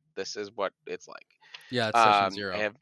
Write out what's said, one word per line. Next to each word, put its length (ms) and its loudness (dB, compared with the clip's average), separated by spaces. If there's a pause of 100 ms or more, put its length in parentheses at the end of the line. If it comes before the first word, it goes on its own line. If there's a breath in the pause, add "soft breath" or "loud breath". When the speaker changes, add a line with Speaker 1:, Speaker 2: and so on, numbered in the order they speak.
(140)
Speaker 1:
This 220 -10
is 160 -8
what 200 -4 (140)
it's 220 -12
like." 180 -20 (460 loud breath)
Speaker 2:
Yeah, 160 0
it's 100 0
session 280 6
Speaker 1:
Um, 40 -2
Speaker 2:
zero. 240 -6
Speaker 1:
I 40 -4
have, 240 -4